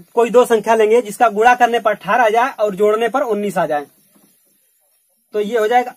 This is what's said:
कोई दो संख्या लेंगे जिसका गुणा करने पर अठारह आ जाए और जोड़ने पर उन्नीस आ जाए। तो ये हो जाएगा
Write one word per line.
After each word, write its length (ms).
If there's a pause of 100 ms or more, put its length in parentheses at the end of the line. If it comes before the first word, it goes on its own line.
(140)
कोई 160
दो 160
संख्या 280
लेंगे 280
जिसका 280
गुणा 240
करने 260
पर 100
अठारह 340
आ 60
जाए 240
और 220
जोड़ने 320
पर 160
उन्नीस 340
आ 80
जाए। 200 (1500)
तो 60
ये 180
हो 100
जाएगा 280